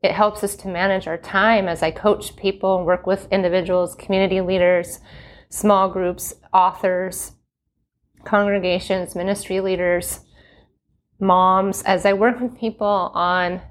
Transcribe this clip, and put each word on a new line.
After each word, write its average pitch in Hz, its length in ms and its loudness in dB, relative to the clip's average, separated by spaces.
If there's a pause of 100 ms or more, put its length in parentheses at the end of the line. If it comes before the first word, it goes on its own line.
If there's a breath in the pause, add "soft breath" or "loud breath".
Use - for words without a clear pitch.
It 185 80 2
helps 208 320 0
us 202 140 -4
to - 120 -12
manage 190 380 -2
our 165 100 -6
time 196 520 2
as 170 120 -4
I 160 120 0
coach 208 420 -2
people 190 440 -2
and 180 60 -4
work 180 220 0
with 190 240 -2
individuals, 180 640 0
community 190 460 0
leaders, 180 580 0 (540 loud breath)
small 196 380 2
groups, 180 420 -4 (200)
authors, 185 800 0 (920)
congregations, 190 920 0
ministry 190 460 -4
leaders, 180 600 -2 (1000 soft breath)
moms, 185 640 2
as 185 240 0
I 196 80 4
work 240 260 2
with 247 180 -8
people 208 560 -2
on 180 460 0 (100)